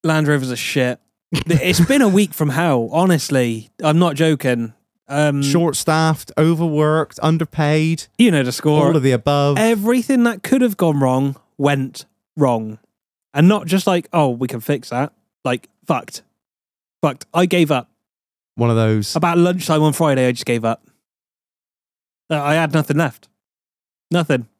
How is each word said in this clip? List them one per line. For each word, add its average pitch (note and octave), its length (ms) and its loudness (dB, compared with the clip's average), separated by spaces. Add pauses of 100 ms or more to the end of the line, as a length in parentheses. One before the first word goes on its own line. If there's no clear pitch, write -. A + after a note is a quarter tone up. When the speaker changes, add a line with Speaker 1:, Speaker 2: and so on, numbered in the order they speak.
Speaker 1:
Land D#3 260 0
Rover's C3+ 220 -2
a A#2+ 60 -6
shit. B2 420 -4 (340)
It's E3 540 0
been C#4 160 2
a A3 60 4
week G3 240 2
from D3 180 -2
hell, C3 420 0
honestly. C#3 800 0 (120)
I'm D#3 160 2
not E3 180 2
joking. C3 560 0 (360)
Um, C#3+ 340 0
Speaker 2:
Short-staffed, D#3+ 960 0
overworked, D#3 840 0
underpaid. D#3 840 0 (120)
Speaker 1:
You G#3 140 4
know D3 120 2
the B2+ 100 -2
score. D3+ 340 2
Speaker 2:
All D3 100 2
of C#3 60 2
the C3 100 2
above. C#3+ 460 0
Speaker 1:
Everything A#3 640 0
that A3+ 180 -2
could C4 200 0
have A3+ 140 -2
gone D#3 240 0
wrong C3+ 360 0 (220)
went C#3 480 -2 (300)
wrong. A2+ 420 -2 (560)
And D#3 140 6
not G3+ 180 2
just F#3 200 0
like, F3+ 260 -2
"Oh, D3+ 180 2
we B2 180 -6
can B2 120 -8
fix C3+ 300 -6
that." C3 220 -4 (320)
Like, B2 240 -6 (180)
fucked. - 360 -6 (800)
Fucked. C#3 320 -4
I F3+ 120 2
gave E3+ 240 0
up. B2+ 200 -2 (680)
Speaker 2:
One A#2 140 0
of A2+ 60 2
those. A2 400 0
Speaker 1:
About E3+ 220 0
lunchtime E3+ 440 0
on D3+ 100 2
Friday, C#3 340 0
I B2+ 60 0
just - 140 -10
gave A#2 180 -4
up. A2+ 180 -4 (1500)
Uh, D3+ 100 -2
I C#3+ 140 0
had D#3+ 180 0
nothing D3 240 0
left. D3+ 320 -4 (840)
Nothing. D3 360 -2 (140)